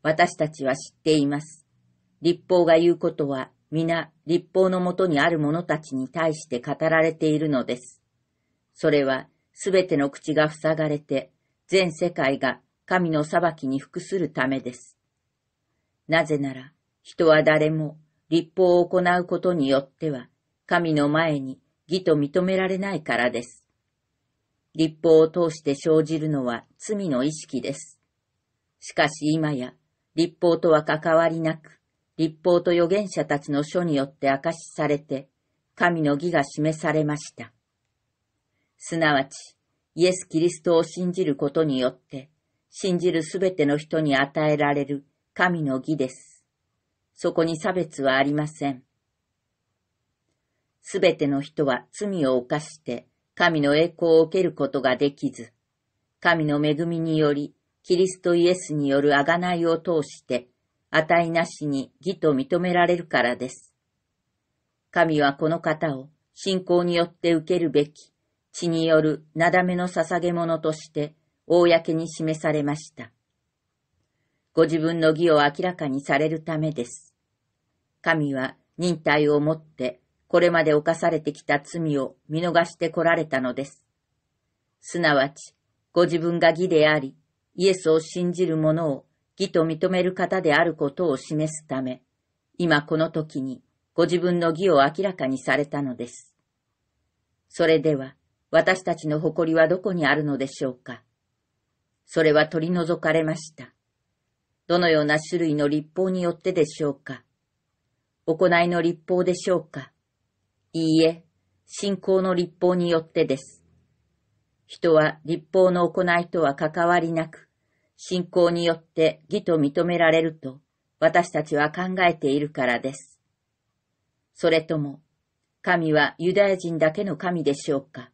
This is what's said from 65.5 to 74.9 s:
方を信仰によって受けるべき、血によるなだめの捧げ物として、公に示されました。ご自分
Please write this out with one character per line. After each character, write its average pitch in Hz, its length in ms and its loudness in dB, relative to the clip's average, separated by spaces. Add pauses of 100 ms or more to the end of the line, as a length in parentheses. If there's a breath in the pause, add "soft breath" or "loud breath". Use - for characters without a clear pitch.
方 156 360 -2
を 131 140 -14 (240)
信 185 300 -4
仰 175 200 2
に 175 120 0
よ 170 80 2
っ 175 100 -6
て 170 200 0
受 160 120 -2
け 180 140 0
る 165 100 0
べ 147 160 2
き、 - 260 -20 (400)
血 175 180 -6
に 165 180 0
よ 156 160 6
る 156 320 -2
な 165 160 2
だ 180 100 4
め 180 140 -2
の 180 120 -2
捧 175 320 -4
げ 175 140 -2
物 165 240 -2
と 156 160 -2
し - 180 -14
て、 147 220 -6 (320)
公 170 480 4
に 160 160 -4
示 160 300 -6
さ 156 120 -2
れ 151 120 -2
ま 147 120 -2
し - 140 -16
た。 - 220 -20 (1400)
ご 165 100 4
自 160 160 2
分 165 200 -2